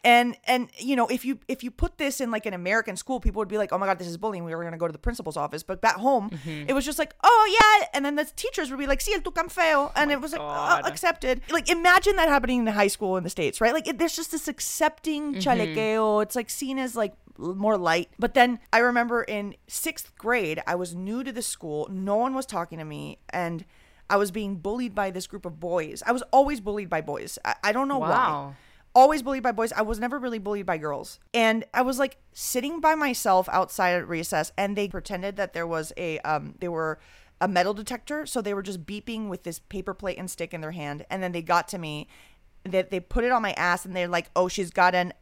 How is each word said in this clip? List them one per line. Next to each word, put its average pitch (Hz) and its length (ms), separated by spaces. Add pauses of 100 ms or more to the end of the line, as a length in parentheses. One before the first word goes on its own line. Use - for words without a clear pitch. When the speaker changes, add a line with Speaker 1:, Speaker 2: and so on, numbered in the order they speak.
Speaker 1:
And, 240 400
and, 247 240 (100)
you 262 160
know, 240 140
if 254 160
you, 262 240
if 254 160
you 247 80
put - 260
this 277 220
in, 240 100
like, 214 160
an 202 80
American 190 420
school, 262 240
people 214 200
would 202 80
be 214 100
like, 202 140
"Oh 180 60
my 196 80
God, 190 120
this 180 80
is 170 100
bullying. 190 280
We 165 100
were 165 80
gonna 165 160
go 170 80
to 160 60
the 147 60
principal's 156 380
office." 151 280
But 190 160
back 214 160
home, 220 340
Speaker 2:
Mm-hmm. 151 380
Speaker 1:
it 262 40
was 269 120
just 294 140
like, 302 160 (100)
"Oh 427 320 (240)
yeah." - 140
And 277 100
then 294 120
the 294 100 (100)
teachers 381 340
would 262 80
be 277 80
like, 277 140
"Sí, 403 140
el 330 80
tucán 349 280
feo." 311 460
And 294 140
Speaker 2:
Oh 285 40
Speaker 1:
it 269 60
was 294 120
like, 320 100
Speaker 2:
my 294 40 (320)
Speaker 1:
"Oh, - 40
Speaker 2:
God. - 80
Speaker 1:
accepted." 262 500 (100)
Like, 320 200
imagine 359 460
that 330 120
happening 254 320
in 226 40
the 220 80
high 208 160
school 185 280
in 180 80
the 165 60
States, - 300
right? 226 120
Like, 311 160
it, 262 100
there's 330 160
just 330 160
this 320 160
accepting 302 880
Speaker 2:
Mm-hmm. - 60
Speaker 1:
chalequeo. 214 840
It's, 214 140
like, 226 140
seen 269 280
as, 254 160
like, 214 200 (260)
l-, 175 140
more 208 240
light. 170 300 (100)
But 233 160
then 247 260 (120)
I 226 80
remember 240 420
in 202 340 (100)
sixth - 500
grade, 202 500
I 175 100
was 175 180
new 208 300
to 262 80
the 226 100
school. 151 480
No 196 260
one 254 180
was 262 120
talking 170 320
to 160 60
me. 147 340 (120)
And 170 340 (460)
I 202 80
was 202 120
being 202 260
bullied 208 380
by 196 160
this 180 160
group 175 200
of 160 120
boys. 170 480
I 233 60
was 247 180
always 277 300
bullied 202 300
by 165 100
boys. - 420
I, - 120 (100)
I 208 80
don't 269 160
know 277 100
why. 170 120
Speaker 2:
Wow. 147 440 (400)
Speaker 1:
Always 269 280
bullied 262 200
by 240 80
boys. 226 220
I - 80
was 214 180
never 247 200
really 240 200
bullied 202 280
by 180 100
girls. 147 420 (140)
And 226 400
I - 80
was, 254 180
like, 269 200 (160)
sitting 285 460
by 311 140
myself 226 560
outside 185 420
at 175 140
recess, 165 520
and 202 180
they 202 120
pretended 190 480
that 196 180
there 170 120
was 160 300
a, 160 240
um, 147 400
they 175 80
were 160 320 (400)
a 185 80
metal 185 240
detector. 247 540
So 240 160
they 202 100
were 196 100
just 185 220
beeping 214 460
with 175 120
this 170 160
paper 185 360
plate 185 240
and 185 120
stick 170 220
in 165 80
their 156 120
hand. 147 380
And 190 120
then 180 100
they 170 100
got 170 260
to 196 100
me, 156 280 (580)
that 185 260
they 185 100
put 233 240
it 247 80
on 233 100
my 202 120
ass, 175 300
and 185 120
they're 175 120
like, 175 280
"Oh, 185 120
she's 180 220
got 180 240
an 180 280